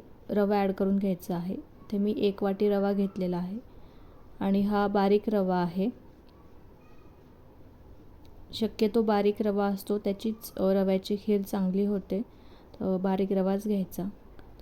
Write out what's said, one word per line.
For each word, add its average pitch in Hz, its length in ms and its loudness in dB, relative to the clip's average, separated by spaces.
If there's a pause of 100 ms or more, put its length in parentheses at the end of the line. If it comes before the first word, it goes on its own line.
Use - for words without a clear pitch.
(300)
रवा 202 260 4
ॲड 196 160 2
करून 196 260 2
घ्यायचा 190 380 -2
आहे. 175 180 -4
इथे - 440 -8
मी 208 180 2
एक 202 260 0
वाटी 202 260 2
रवा 202 240 2
घेतलेला 196 440 -2
आहे 180 220 -6 (840)
आणि 196 200 2
हा 202 260 2
बारीक 202 420 4
रवा 190 280 2
आहे. 180 320 0 (2750)
शक्यतो 220 500 0
बारीक 208 400 2
रवा 202 240 2
असतो 202 320 -2
त्याचीच, 214 580 -4
अ, 196 60 -2
रव्याची 190 580 2
खीर 208 220 2
चांगली 196 440 0
होते. 196 360 -2 (580)
अ, 190 160 0
बारीक 190 360 0
रवाच 196 320 0
घ्यायचा. 196 400 -2 (580)